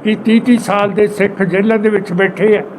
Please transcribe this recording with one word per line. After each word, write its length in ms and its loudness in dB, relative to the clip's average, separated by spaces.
ਕਿ 100 0
ਤੀਹ 260 2
ਤੀਹ 180 2
ਸਾਲ 320 -2
ਦੇ 160 2
ਸਿੱਖ 360 -2
ਜੇਲ੍ਹਾਂ 360 0
ਦੇ 100 0
ਵਿੱਚ 240 -2
ਬੈਠੇ 460 0
ਆ। 40 -4